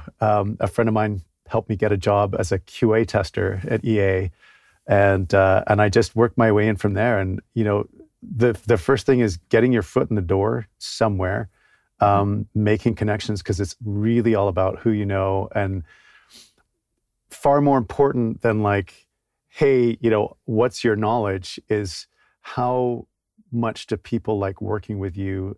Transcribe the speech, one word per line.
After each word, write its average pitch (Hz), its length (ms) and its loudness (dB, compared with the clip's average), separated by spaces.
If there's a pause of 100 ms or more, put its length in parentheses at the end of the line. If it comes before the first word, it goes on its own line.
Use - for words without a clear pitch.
(200)
um, 104 380 0
a 107 80 -2
friend 113 220 0
of 110 60 0
mine 107 280 -2 (240)
helped - 240 -4
me 104 60 0
get 104 160 0
a 101 40 2
job 101 400 2
as 90 140 -4
a 95 80 0
Q - 360 0
A 113 100 2
tester 98 640 -2
at 113 160 -2
E 110 160 0
A. 95 320 0 (540)
And, 98 460 4
uh, 95 360 4
and 104 120 4
I 104 80 4
just 107 280 2
worked 113 200 2
my 113 140 4
way 104 160 4
in 107 100 0
from 101 180 -2
there. 110 260 0
And, 95 200 -4 (140)
you 113 80 0
know, 104 240 0 (340)
the, 120 460 0
the 117 100 4
first 131 300 0
thing 127 140 4
is 101 160 0 (120)
getting 120 240 4
your 110 100 2
foot - 280 -2
in 110 60 0
the 98 60 -2
door 101 440 -2 (120)
somewhere, 101 720 -4 (520)
um, 101 520 2
making 107 440 0
connections, 104 460 -4
'cause 98 180 -4
it's 95 240 -6
really 110 500 0
all 101 140 0
about 92 320 -2
who 117 100 0
you 104 160 -2
know. 98 480 -2
And 98 300 -4 (1500)
far 143 300 2
more 139 180 4
important 123 640 0
than, 107 200 2
like, 101 440 -2 (420)
"Hey, 127 520 2
you 117 100 2
know, 107 340 0
what's 117 380 0
your 113 140 2
knowledge?" 107 720 -2
is 104 380 -4 (340)
how 123 640 -4 (460)
much 117 340 -4
do 110 100 -4
people 110 420 -4
like 95 220 -6
working 104 380 -6
with 95 180 -8
you, 95 420 -8